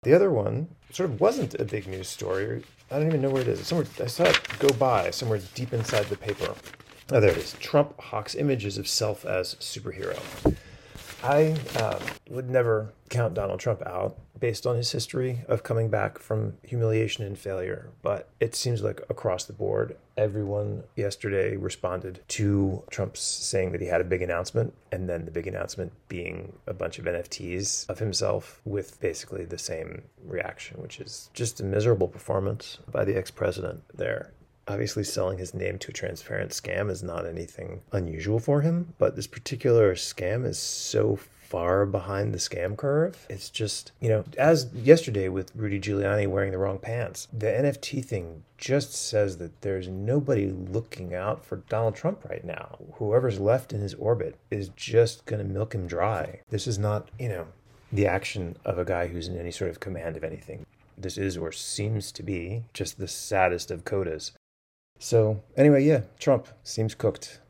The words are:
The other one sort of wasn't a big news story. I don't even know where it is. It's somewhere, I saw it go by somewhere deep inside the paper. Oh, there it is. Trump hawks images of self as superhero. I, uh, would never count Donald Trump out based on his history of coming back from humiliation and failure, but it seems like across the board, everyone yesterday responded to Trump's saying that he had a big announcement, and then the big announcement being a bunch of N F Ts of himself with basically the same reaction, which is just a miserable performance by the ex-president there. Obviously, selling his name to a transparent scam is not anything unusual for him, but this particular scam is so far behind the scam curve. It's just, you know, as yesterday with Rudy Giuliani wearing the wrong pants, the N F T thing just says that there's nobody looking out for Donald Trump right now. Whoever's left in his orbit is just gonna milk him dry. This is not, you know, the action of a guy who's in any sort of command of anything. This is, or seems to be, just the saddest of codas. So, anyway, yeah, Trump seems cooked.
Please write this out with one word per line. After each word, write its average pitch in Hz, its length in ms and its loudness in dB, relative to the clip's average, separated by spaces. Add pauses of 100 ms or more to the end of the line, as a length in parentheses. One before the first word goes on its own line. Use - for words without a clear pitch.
The 123 100 6
other 190 180 8
one 113 380 0 (240)
sort 180 180 -2
of 117 100 -2
wasn't 220 380 2
a - 60 0
big 98 240 -6
news 95 200 -8
story. 98 560 -4 (260)
I 135 80 -2
don't 151 100 2
even 156 140 2
know 135 80 2
where 135 120 2
it 117 60 2
is. 98 120 0
It's - 80 -8
somewhere, 165 180 0 (120)
I - 80 0
saw 135 180 0
it 175 140 6 (200)
go 139 160 4
by 113 360 2
somewhere 110 300 -2 (140)
deep 120 180 -6
inside 110 340 0
the 101 100 -4
paper. - 380 -4 (560)
Oh, 131 100 6
there 101 100 8
it 82 80 2
is. - 160 -8
Trump - 440 2
hawks - 360 -6
images 113 420 0
of 104 100 -6
self 107 380 -2
as 92 300 -2
superhero. - 680 -8 (1000)
I, 151 320 6 (220)
uh, 107 220 0 (320)
would 127 180 -6
never 113 460 4 (160)
count 117 240 2
Donald 95 260 -2
Trump 113 220 0
out 92 340 -4 (220)
based 117 280 0
on 123 100 2
his 120 160 0
history 127 560 -2
of 113 140 2
coming 113 280 2
back 104 280 0
from 110 440 -2
humiliation 110 640 0
and 98 120 -8
failure, 95 520 -4 (100)
but - 300 -2 (100)
it 113 140 2
seems 120 280 0
like 101 280 -2
across 90 340 0
the - 80 -14
board, 104 460 0 (180)
everyone 104 680 0 (120)
yesterday 101 640 0
responded 92 680 -4
to 98 600 2
Trump's - 320 -4
saying - 520 -2
that 90 100 -4
he 87 60 -4
had 87 120 4
a 90 40 2
big 90 180 0
announcement, 90 500 -2 (180)
and 92 200 -4
then 85 160 -4
the 85 40 -10
big 85 160 -4
announcement 95 460 -6 (160)
being 87 460 -8 (120)
a - 60 -6
bunch 90 260 -6
of - 80 -6
N 87 100 0
F 87 120 -6
Ts 92 640 -4
of 95 80 -4
himself 104 680 -2
with 101 340 -6
basically 90 460 -4
the 82 140 -8
same 82 460 -8 (200)
reaction, - 560 -8
which - 200 -14
is - 340 -14
just 117 260 -4
a 104 40 -4
miserable 101 440 4
performance - 680 -4 (120)
by - 140 2
the 98 100 2
ex-president 90 680 -2 (120)
there. - 380 -4 (360)
Obviously, 107 340 -2
selling 95 360 -2
his 92 140 -8
name 92 280 -2
to - 100 -10
a - 20 -14
transparent - 600 -6
scam 98 380 -2
is 92 120 -4
not 87 240 -4
anything 85 640 -8
unusual 90 480 0
for 143 220 2
him, 165 380 0
but - 180 4
this - 100 -6
particular 117 680 4
scam 101 500 -2
is 147 140 -4
so 107 560 0
far 92 680 0
behind 98 480 -2
the 98 60 -4
scam 95 380 -2
curve. 156 520 0
It's - 220 -12
just, - 480 -4
you 117 100 0
know, 107 140 4 (160)
as 143 340 6
yesterday 120 560 6
with 92 280 -4
Rudy 101 240 -2
Giuliani 101 480 2
wearing 98 240 0
the 92 60 -4
wrong 98 200 -2
pants, 113 480 -6 (100)
the 107 160 0
N 123 120 2
F 143 160 0
T - 200 -6
thing 85 440 -6 (140)
just 135 340 0
says 101 460 0
that 85 240 -10
there's 95 260 -2
nobody 104 640 0
looking 92 600 -6
out 95 300 -4
for 98 240 -10
Donald 110 280 0
Trump 196 280 -4
right 85 200 -8
now. - 340 -10 (140)
Whoever's 110 480 2
left 110 320 2
in 104 80 -2
his 98 140 -4
orbit - 420 0 (160)
is 101 240 -4
just - 500 4
gonna 107 160 -4
milk 98 320 -4
him 92 140 -2
dry. 85 600 -2
This 107 200 -2
is 104 100 0
not, 104 400 0
you 123 100 -4
know, 90 200 -6 (420)
the 101 160 4
action 90 580 -2
of 92 140 0
a 90 60 2
guy 87 240 0
who's 85 180 -6
in 90 100 -6
any 87 140 -6
sort 90 200 -4
of 82 100 -10
command 82 360 -6
of 78 60 -8
anything. - 420 -10 (320)
This 95 220 -8
is, 98 180 0
or 82 140 -4
seems 104 640 -4
to - 100 -14
be, 98 500 -6
just - 260 -8
the 92 100 -6
saddest 90 640 2
of 87 120 -8
codas. 85 460 -4 (720)
So, 110 400 4 (140)
anyway, 139 260 10
yeah, 143 200 6 (160)
Trump 131 280 4 (160)
seems 110 320 -2
cooked. - 560 -2